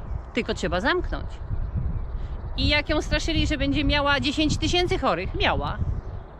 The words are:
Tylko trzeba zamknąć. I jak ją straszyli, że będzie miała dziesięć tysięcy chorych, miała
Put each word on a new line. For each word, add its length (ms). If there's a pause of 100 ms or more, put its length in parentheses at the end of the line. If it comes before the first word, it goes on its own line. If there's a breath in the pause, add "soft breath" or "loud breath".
(340)
Tylko 200
trzeba 280
zamknąć. 460 (1300 loud breath)
I 100
jak 220
ją 120
straszyli, 460
że 100
będzie 260
miała 360
dziesięć 380
tysięcy 420
chorych, 360
miała 420 (640)